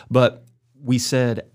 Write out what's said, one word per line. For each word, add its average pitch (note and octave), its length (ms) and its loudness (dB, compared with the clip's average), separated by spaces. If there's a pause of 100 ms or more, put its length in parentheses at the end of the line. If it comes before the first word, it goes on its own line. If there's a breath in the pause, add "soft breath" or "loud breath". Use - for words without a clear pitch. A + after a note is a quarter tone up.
(120)
But B2 340 2 (380)
we B2+ 140 -2
said A#2+ 580 -2